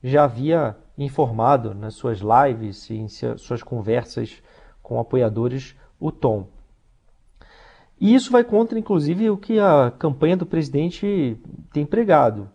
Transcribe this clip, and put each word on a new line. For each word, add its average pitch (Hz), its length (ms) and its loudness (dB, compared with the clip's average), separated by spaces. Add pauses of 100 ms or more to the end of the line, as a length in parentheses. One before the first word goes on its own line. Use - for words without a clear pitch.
já 143 240 4
havia 135 520 -2 (200)
informado 127 760 0
nas 107 220 -12
suas 113 240 -6
lives 113 720 0
e 110 60 -8
em 110 120 -8
se-, 117 300 -8
suas 117 260 -8
conversas 117 800 -6 (380)
com 120 180 -6
apoiadores 120 760 -2 (220)
o 156 140 -6
tom. 107 380 -4 (1500)
E 208 140 4
isso 262 160 4
vai 247 140 4
contra, 226 340 0
inclusive, 190 520 0
o 202 80 -2
que 220 220 -2
a 147 380 4
campanha 156 380 0
do 175 100 -4
presidente 160 920 -2 (320)
tem 147 140 -2
pregado. 139 680 2